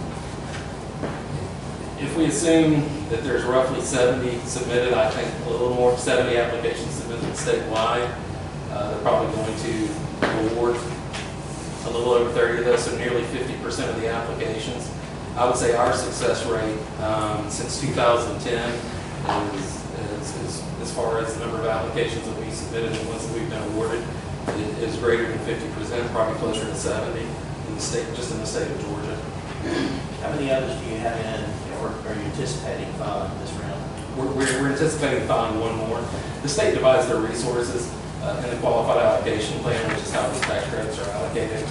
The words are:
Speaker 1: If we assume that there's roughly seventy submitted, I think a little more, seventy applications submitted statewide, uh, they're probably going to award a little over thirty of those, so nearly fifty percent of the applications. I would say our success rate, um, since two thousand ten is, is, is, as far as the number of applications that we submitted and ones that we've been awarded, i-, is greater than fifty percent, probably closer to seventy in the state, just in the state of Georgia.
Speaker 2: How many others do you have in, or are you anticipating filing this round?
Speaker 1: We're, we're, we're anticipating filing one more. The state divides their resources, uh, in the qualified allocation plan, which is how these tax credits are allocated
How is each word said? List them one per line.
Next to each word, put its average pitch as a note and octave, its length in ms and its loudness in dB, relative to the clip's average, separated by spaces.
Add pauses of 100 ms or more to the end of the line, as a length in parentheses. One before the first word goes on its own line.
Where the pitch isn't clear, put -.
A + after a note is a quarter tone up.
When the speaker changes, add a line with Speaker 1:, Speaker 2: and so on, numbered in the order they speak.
(2000)
Speaker 1:
If C#3+ 200 -4
we D#3+ 80 6
assume D#3 580 6 (260)
that D3+ 140 0
there's B2 220 2
roughly B2 340 4
seventy B2 680 4
submitted, B2 480 2
I A2+ 180 6
think - 220 -2 (140)
a - 20 0
little A#2+ 240 2
more, B2 240 6
seventy B2 380 4
applications A#2+ 540 2
submitted - 440 -4
statewide, B2 800 2 (580)
uh, - 200 -2
they're - 120 -4
probably - 300 4
going A2 240 -2
to - 920 0
award A#2+ 240 2 (1080)
a A2+ 40 -4
little A#2 220 2
over A#2 200 6
thirty A#2 280 4
of A#2+ 60 2
those, A#2+ 180 6
so A2+ 140 -2
nearly B2 260 2
fifty B2 400 -2
percent A#2+ 260 -2
of A#2 120 -2
the A2+ 80 0
applications. - 840 -2 (460)
I A#2+ 80 4
would B2 100 6
say - 180 4
our - 200 4
success - 520 0
rate, A2 320 0 (220)
um, G#2+ 500 0
since - 300 -4
two - 140 0
thousand - 480 4
ten A#2+ 280 0 (880)
is, - 260 -4 (380)
is, - 220 -6
is, - 220 -6 (180)
as A2+ 120 -4
far A2+ 260 0
as A2+ 160 -2
the A#2+ 100 -4
number A2+ 140 -4
of A2+ 80 0
applications - 580 0
that - 180 -4
we - 60 -6
submitted A2+ 420 -4
and - 160 -2
ones - 200 -4
that A2+ 100 -4
we've A2+ 120 -2
been A2 120 -4 (120)
awarded, A2+ 300 0 (440)
i-, - 40 0 (300)
is A2 160 -2
greater A#2 300 4
than A2+ 180 -2
fifty A2 280 -4
percent, A#2 380 -4
probably A2 280 0
closer A2 260 -2
to - 100 -4
seventy - 460 -2
in - 540 -6
the - 40 -4
state, - 360 -2
just - 160 -4
in - 80 -4
the - 80 -4
state - 240 -2
of - 100 -4
Georgia. - 340 -4 (1080)
Speaker 2:
How - 100 -2
many C#3+ 200 0
others C3 300 2
do A#2+ 80 -4
you A2 80 -4
have A#2 240 -2
in, A2 240 -2 (340)
or A3 100 -2 (200)
are C#3 60 -4
you D3+ 60 -4
anticipating C3+ 720 -4
filing - 460 -2
this - 140 -6
round? - 640 -6
Speaker 1:
We're, C3 80 0
we're, C3+ 360 2
we're C#3 100 4
anticipating C#3 560 2
filing A2+ 320 2
one A2+ 180 0
more. A2+ 260 -2 (380)
The C#3 80 -2
state - 240 4
divides - 340 6
their - 140 2
resources, B2 720 0 (300)
uh, - 200 -2
in B2 60 -2
the - 80 -2
qualified - 400 4
allocation A2 600 4
plan, A2+ 300 0
which G#2+ 140 0
is - 80 -4
how - 180 2
these - 120 -2
tax - 280 0
credits - 300 -2
are - 120 -4
allocated - 460 -2 (140)